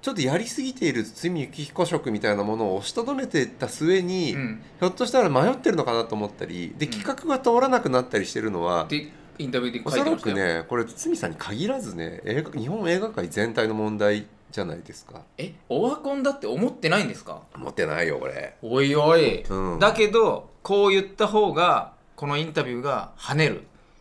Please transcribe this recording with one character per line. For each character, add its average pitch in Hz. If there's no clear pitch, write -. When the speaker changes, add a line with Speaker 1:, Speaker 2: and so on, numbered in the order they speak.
Speaker 1:
ち 269
ょ -
っ -
と 190
や 160
り 220
す -
ぎ 262
て 214
い 147
る 117
堤 160
幸 -
彦 175
色 147
み 104
た 113
い 104
な 101
も 107
の 113
を 95
押 98
し -
と 240
ど 247
め 269
て 147
っ 117
た -
末 180
に、 175
Speaker 2:
う 139
ん。 110
Speaker 1:
ひ 180
ょ -
っ -
と 254
し 240
た 262
ら 202
迷 147
っ 277
て -
る 214
の 156
か 120
な 117
と 113
思 104
っ 101
た -
り、 87
で、 147
Speaker 2:
う -
ん。 -
Speaker 1:
企 208
画 277
が 269
通 240
ら 269
な 262
く -
な 127
っ -
た 117
り 95
し -
て 117
る 110
の 87
は、 85
Speaker 2:
で、 147
イ 147
ン 127
タ 127
ビ 123
ュ -
ー -
で 120
書 -
い -
て -
ま 151
し -
た -
よ。 330
Speaker 1:
お -
そ -
ら 101
く 98
ね、 82
こ 120
れ 117
堤 330
さ -
ん 85
に 78
限 113
ら 262
ず 107
ね、 82
映 120
画、 120
日 120
本 196
映 175
画 220
界 90
全 110
体 113
の 110
問 107
題 104
じ -
ゃ 95
な 82
い 87
で -
す -
か。 -
Speaker 2:
え、 160
オ 139
ワ 262
コ 277
ン 277
だ 277
っ 277
て -
思 147
っ -
て 208
な 185
い 185
ん 131
で 104
す -
か？ 78
Speaker 1:
思 65
っ -
て 87
な 78
い 85
よ、 71
こ 64
れ。 -
Speaker 2:
お 123
い 139
お 151
い。 120
Speaker 1:
う 95
ん。 -
Speaker 2:
だ 208
け 220
ど、 208
こ 202
う -
言 196
っ 196
た 208
方 208
が、 147
こ 143
の 143
イ 151
ン 160
タ 151
ビ 127
ュ -
ー -
が 127
跳 -
ね 151
る。 92